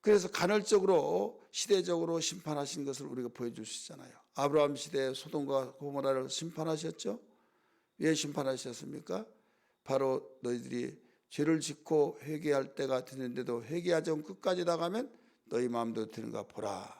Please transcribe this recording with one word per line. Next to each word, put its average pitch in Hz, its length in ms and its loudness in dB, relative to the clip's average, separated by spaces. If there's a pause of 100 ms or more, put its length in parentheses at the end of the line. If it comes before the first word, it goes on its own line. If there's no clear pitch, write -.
그래서 202 300 6
간헐적으로 190 1200 4
시대적으로 170 680 2
심판하신 151 680 -4
것을 135 220 -6
우리가 123 220 -6
보여줄 117 380 -8
수 - 160 -10
있잖아요. 135 300 -16 (220)
아브라함 143 420 4
시대에 135 360 -2
소돔과 139 640 -2
고모라를 135 560 -2
심판하셨죠. 160 920 -4 (760)
왜 156 160 4
심판하셨습니까? 143 1120 -4 (580)
바로 135 580 2
너희들이 123 560 -4 (300)
죄를 156 320 2
짓고 147 640 0
회개할 143 520 0
때가 131 300 0
됐는데도 123 600 -4
회개하지 165 460 0
않고 156 240 -4
끝까지 180 300 0
나가면 175 480 0 (320)
너희 123 240 0
마음대로 113 420 -2
되는가 110 340 -8
보라 98 560 -8